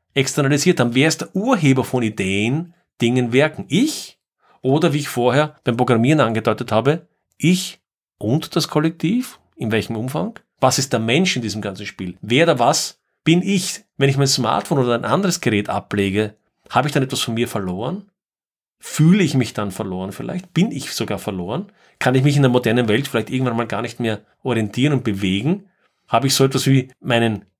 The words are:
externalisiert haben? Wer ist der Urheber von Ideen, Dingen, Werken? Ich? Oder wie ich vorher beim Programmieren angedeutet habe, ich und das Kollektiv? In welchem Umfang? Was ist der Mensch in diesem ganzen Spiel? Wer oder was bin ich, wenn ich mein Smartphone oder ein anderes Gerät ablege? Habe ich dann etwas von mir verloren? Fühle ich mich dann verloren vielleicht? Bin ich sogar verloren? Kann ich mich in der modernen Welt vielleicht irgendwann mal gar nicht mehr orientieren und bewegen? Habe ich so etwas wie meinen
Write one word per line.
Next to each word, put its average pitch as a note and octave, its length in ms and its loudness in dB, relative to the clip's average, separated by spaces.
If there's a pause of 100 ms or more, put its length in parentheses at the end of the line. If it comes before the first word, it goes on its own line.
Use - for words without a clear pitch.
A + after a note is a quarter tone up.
(140)
externalisiert C#3 640 2
haben? A#2+ 160 0
Wer C#3 140 4
ist - 140 -4
der - 120 -10
Urheber E3+ 480 2
von B2+ 200 -4
Ideen, A2 720 -2 (260)
Dingen, A#2+ 320 2
Werken? C#3+ 360 0
Ich? - 520 -2 (420)
Oder D#3+ 300 2
wie D3 60 0
ich C#3 100 -6
vorher B2 560 0
beim A#2 140 0
Programmieren B2+ 420 4
angedeutet A2+ 500 0
habe, D3 380 0 (300)
ich F#3 420 0 (380)
und B2 360 -2
das E3 140 -2
Kollektiv? E3 720 -2 (160)
In A2 160 -4
welchem A2 240 -2
Umfang? D3 420 -6 (220)
Was C3 180 2
ist C3 140 -4
der A#2 80 0
Mensch C#3+ 360 2
in A#2+ 60 -4
diesem G#2 200 -6
ganzen G2+ 240 -8
Spiel? - 340 -10
Wer B2 240 2
oder E3 140 2
was - 420 0 (240)
bin F3 160 4
ich, F#3+ 440 -2 (120)
wenn C#3 140 2
ich C3+ 80 0
mein C#3 80 2
Smartphone C3+ 520 0
oder B2 160 2
ein A#2 120 -4
anderes F3 340 0
Gerät G#2 300 0
ablege? G2+ 640 -2 (340)
Habe C3+ 200 0
ich C#3 40 -6
dann C#3 100 0
etwas B2+ 200 -4
von A#2 100 -4
mir A#2 160 -2
verloren? A2 640 -6 (680)
Fühle F3 440 4
ich C#3 120 0
mich B2+ 180 0
dann G#2 180 -6
verloren F#2+ 420 -8
vielleicht? - 420 -10
Bin F3+ 160 0
ich - 220 -10
sogar G#2 260 -6
verloren? G#2 540 -8 (260)
Kann C3 160 2
ich C3 80 4
mich C#3 140 4
in C#3+ 60 4
der C3 80 6
modernen A#2+ 380 2
Welt B2 200 0
vielleicht A2 200 -2
irgendwann B2+ 280 -2
mal A#2 100 -2
gar A2 160 -6
nicht A#2 180 -10
mehr A2 220 -4 (200)
orientieren B2 520 0
und A#2 100 -2
bewegen? G#2 640 -2 (400)
Habe B2 200 2
ich C3+ 60 0
so C3+ 100 4
etwas C3+ 220 0
wie C3+ 220 4 (100)
meinen A#2 460 0 (160)